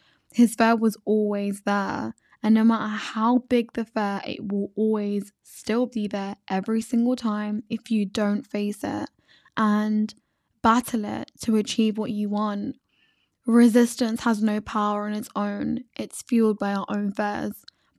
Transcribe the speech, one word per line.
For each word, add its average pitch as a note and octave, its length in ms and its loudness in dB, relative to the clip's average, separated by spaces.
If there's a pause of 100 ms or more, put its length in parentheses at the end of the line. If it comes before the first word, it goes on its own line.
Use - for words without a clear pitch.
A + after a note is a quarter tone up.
(320)
His A#3 220 4
fear A3+ 200 4
was A3 300 0
always G3+ 580 0
there. G3+ 520 -4 (280)
And A3 120 6
no A3 100 6
matter A3 240 2
how A3 500 0
big A#3+ 360 0
the A#3 100 -4
fear, G3+ 420 -4
it - 260 -8
will G3+ 240 -2
always G#3 560 0 (100)
still A#3 440 -2
be G#3+ 220 -4
there G3 280 -6 (120)
every G3 320 -2
single A#3+ 360 0
time G#3 520 -4
if - 220 -8
you G#3+ 160 0
don't G#3 400 -2
face G#3 380 -6
it G#3 240 -6 (480)
and G#3+ 580 0 (480)
battle A#3 420 2
it A3 260 -8 (120)
to A3 140 2
achieve G#3+ 420 0
what G#3+ 120 -4
you G#3 180 -4
want. G#3 480 -4 (680)
Resistance A#3 760 4
has A3 200 0
no G#3+ 180 0
power G#3 460 -2
on G#3 80 -6
its G#3+ 220 -8
own. G#3 480 -4 (120)
It's - 260 -12
fueled A3 360 2
by G3+ 160 -2
our G3 140 -4
own G#3 240 -4
fears. G#3 520 -6 (340)